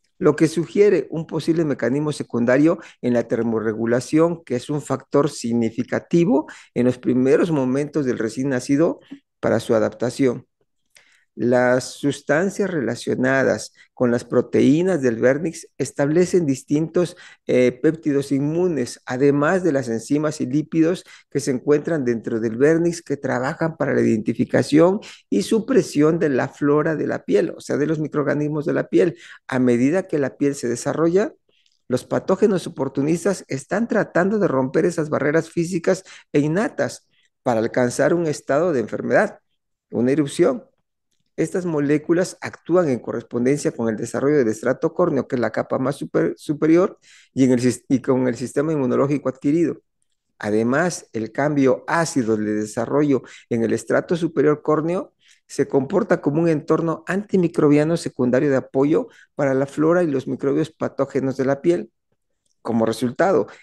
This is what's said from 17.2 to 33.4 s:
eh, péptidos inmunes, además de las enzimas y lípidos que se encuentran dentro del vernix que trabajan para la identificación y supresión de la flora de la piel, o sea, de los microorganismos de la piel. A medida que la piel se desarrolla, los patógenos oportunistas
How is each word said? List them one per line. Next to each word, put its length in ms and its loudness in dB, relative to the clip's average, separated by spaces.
eh, 240 4
péptidos 640 0
inmunes, 720 -2
además 580 2
de 80 2
las 160 -2
enzimas 540 -2
y 40 -4
lípidos 600 -2
que 80 -4
se 120 -2
encuentran 520 0
dentro 380 -2
del 160 -4
vernix 440 2
que 140 -6
trabajan 640 -4
para 160 -2
la 80 2
identificación 960 2
y 140 0
supresión 760 0
de 100 0
la 200 0
flora 480 0
de 100 -4
la 160 -6
piel, 340 0
o 40 -18
sea, 160 -4
de 100 0
los 120 -2
microorganismos 640 -2
de 80 -2
la 160 -4
piel. 280 2
A 100 -2
medida 500 2
que 120 -2
la 160 -4
piel 180 0
se 140 -6
desarrolla, 640 0
los 160 -2
patógenos 640 0
oportunistas 800 -2